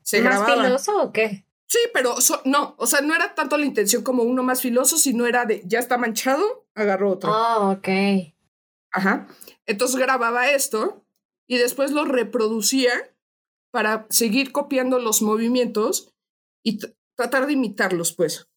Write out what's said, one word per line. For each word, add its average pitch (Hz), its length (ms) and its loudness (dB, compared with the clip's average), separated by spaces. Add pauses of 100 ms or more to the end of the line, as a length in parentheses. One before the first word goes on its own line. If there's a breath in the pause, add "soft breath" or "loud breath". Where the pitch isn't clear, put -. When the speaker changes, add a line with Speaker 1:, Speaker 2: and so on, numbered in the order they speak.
Speaker 1:
Se 214 200 0
Speaker 2:
¿Más 240 200 2
Speaker 1:
grababa. 226 220 2
Speaker 2:
filoso 277 400 2
o - 80 -4
qué? 214 340 -2 (220)
Speaker 1:
Sí, 480 120 0 (140)
pero 247 280 0
so-, 294 240 2
no, 285 320 0
o 233 100 -2
sea, 285 140 2
no 294 120 0
era 339 220 0
tanto 302 220 0
la 294 80 0
intención 220 380 0
como 254 200 0
uno 254 180 0
más 254 200 0
filoso, 262 360 0
sino 240 300 0
era 240 180 0
de, 214 200 -2
ya 214 140 0
está 247 180 -2
manchado, 262 680 -2 (100)
agarró 202 360 0
otro. 190 220 -2
Speaker 2:
Ah, 220 380 2
ok. 196 160 -4 (1040)
Speaker 1:
Ajá. 190 360 0 (380 loud breath)
Entonces 247 320 -2
grababa 247 520 0
esto 277 560 -2 (400)
y 247 120 -2
después 247 340 0
lo 294 140 0
reproducía 226 880 0 (800)
para 220 380 -2
seguir 233 420 0
copiando 262 480 0
los 220 220 0
movimientos 233 920 0 (500)
y 220 160 -2
t-, - 160 -14 (200)
tratar 254 320 0
de 294 60 0
imitarlos, 196 600 -2
pues. - 440 -4